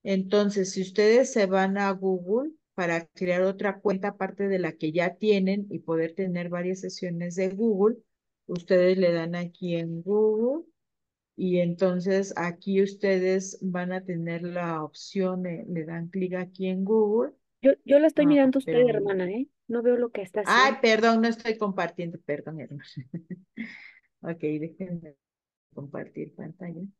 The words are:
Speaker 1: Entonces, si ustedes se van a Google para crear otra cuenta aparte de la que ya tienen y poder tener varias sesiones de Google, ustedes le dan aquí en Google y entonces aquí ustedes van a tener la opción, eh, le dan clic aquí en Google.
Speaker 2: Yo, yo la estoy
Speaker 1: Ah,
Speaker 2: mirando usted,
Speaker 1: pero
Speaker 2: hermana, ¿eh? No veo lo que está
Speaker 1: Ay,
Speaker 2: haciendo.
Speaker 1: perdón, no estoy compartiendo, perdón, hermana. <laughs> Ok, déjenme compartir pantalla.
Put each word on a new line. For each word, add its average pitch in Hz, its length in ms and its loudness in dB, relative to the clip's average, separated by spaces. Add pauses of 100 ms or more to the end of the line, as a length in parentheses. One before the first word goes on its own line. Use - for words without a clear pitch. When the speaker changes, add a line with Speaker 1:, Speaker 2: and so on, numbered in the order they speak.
Speaker 1:
Entonces, 196 680 2
si 190 100 -4
ustedes 220 500 4
se 208 140 2
van 190 320 2
a 202 120 0
Google 190 640 -2 (220)
para 170 340 -2
crear 180 340 0
otra 196 380 -2
cuenta 196 280 0
aparte 196 400 -4
de 196 100 0
la 165 140 -2
que 156 200 -6
ya 175 240 0
tienen 202 540 2
y 170 100 -8
poder 165 340 -2
tener 175 340 -4
varias 180 320 -4
sesiones 175 560 -8
de 190 140 0
Google, 208 460 2 (500)
ustedes 180 520 4
le 175 140 4
dan 170 220 -2
aquí 175 420 -6
en 165 260 -6
Google 214 640 0 (720)
y 180 240 0
entonces 180 760 0
aquí 190 460 0
ustedes 190 800 0
van 180 300 -4
a 185 120 -6
tener 170 400 -6
la 170 400 -4
opción, 185 640 -4
eh, 170 220 -8
le 165 180 -6
dan 170 220 -8
clic 180 260 -4
aquí 185 340 -6
en 185 160 -2
Google. 220 500 2 (280)
Speaker 2:
Yo, 269 100 6 (120)
yo 269 140 6
la 302 80 6
estoy 302 180 4
Speaker 1:
Ah, - 20 6
Speaker 2:
mirando 277 320 6
usted, 247 280 4
Speaker 1:
pero - 20 4
Speaker 2:
hermana, 196 420 0
¿eh? 240 160 -4 (220)
No 233 140 -2
veo 247 140 4
lo 240 140 -2
que 214 120 -8
está 190 220 -6
Speaker 1:
Ay, 247 300 4
Speaker 2:
haciendo. - 80 -10
Speaker 1:
perdón, 226 400 6
no 233 60 4
estoy 226 300 -2
compartiendo, 175 640 -4
perdón, 147 400 -8
hermana. 143 240 -14 (120)
<laughs> 170 500 -14 (760)
Ok, 165 180 -10
déjenme 165 760 -8 (580)
compartir 147 600 -12
pantalla. 170 480 -14 (180)